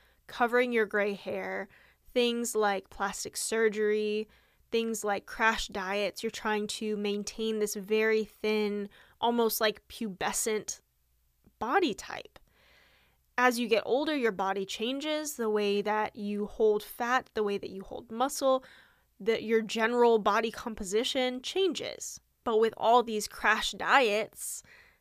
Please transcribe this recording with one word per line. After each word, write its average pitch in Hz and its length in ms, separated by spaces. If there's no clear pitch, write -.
covering 247 440
your 226 140
gray 202 300
hair, 190 520
things 240 400
like 202 380
plastic - 440
surgery, 214 920
things 226 320
like 202 220
crash 220 420
diets. 196 540
You're 226 100
trying 214 360
to 214 300
maintain 208 600
this 208 160
very 220 500
thin, 208 640
almost, 233 420
like, 214 260
pubescent - 920
body 285 360
type. - 440
As 247 200
you 240 100
get 208 180
older, 302 300
your 233 160
body 190 340
changes, 294 720
the 226 140
way 208 320
that 214 340
you 208 300
hold 208 380
fat, 240 500
the 220 100
way 202 140
that 196 120
you 190 140
hold - 280
muscle, 262 520
the, 220 220
your 226 200
general 226 580
body 220 320
composition 247 920
changes. - 800
But 226 160
with 220 160
all 233 280
these 214 240
crash - 440
diets, 208 920